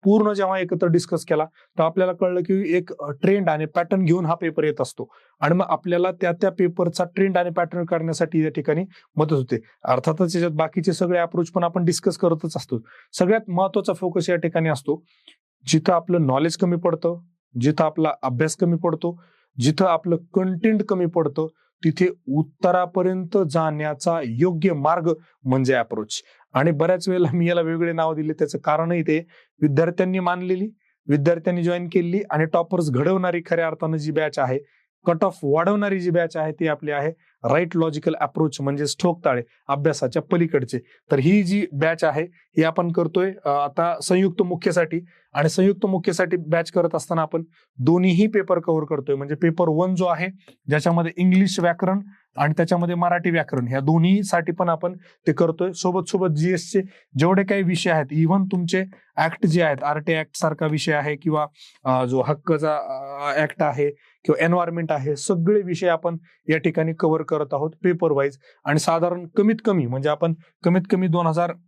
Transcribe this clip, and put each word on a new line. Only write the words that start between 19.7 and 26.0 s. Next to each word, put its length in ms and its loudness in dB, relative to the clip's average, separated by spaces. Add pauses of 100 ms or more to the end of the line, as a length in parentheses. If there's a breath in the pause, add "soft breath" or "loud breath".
आपलं 300 0
कंटेंट 680 0
कमी 240 -2
पडतं, 400 -2 (380)
तिथे 240 2 (200)
उत्तरापर्यंत 1120 0 (120)
जाण्याचा 760 -2
योग्य 480 0
मार्ग 400 2 (320 soft breath)
म्हणजे 300 2
अप्रोच. 480 -4 (300 soft breath)